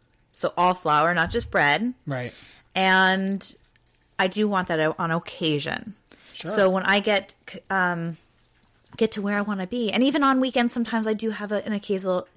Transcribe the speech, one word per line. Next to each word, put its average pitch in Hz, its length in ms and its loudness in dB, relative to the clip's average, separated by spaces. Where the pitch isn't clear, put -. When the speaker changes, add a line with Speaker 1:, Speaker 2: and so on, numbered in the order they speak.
Speaker 1:
so - 240 -4
all 180 200 4
flour, 156 380 2
not 170 180 0
just - 200 -2
bread. 175 420 2
Speaker 2:
Right. 123 280 -6
Speaker 1:
And 190 800 2
I 185 80 2
do 208 200 0
want 185 200 0
that 165 120 0
o-, 156 200 0
on 170 120 -2
occasion. 160 840 -4
Speaker 2:
Sure. 165 180 -10
Speaker 1:
So 202 180 4
when 185 140 0
I 196 160 2
get, 202 340 0
c-, - 100 -14
um, 175 460 -2
get 220 180 0
to 214 80 -6
where 202 160 0
I 208 40 0
wanna 196 260 -4
be, 233 240 -2
and 226 120 2
even 285 200 4
on 269 160 4
weekends, 240 340 2
sometimes 226 340 -2
I 214 60 2
do 220 180 -2
have 208 200 -8
a, 202 140 -2
an 220 80 -4
occasional, 190 640 -2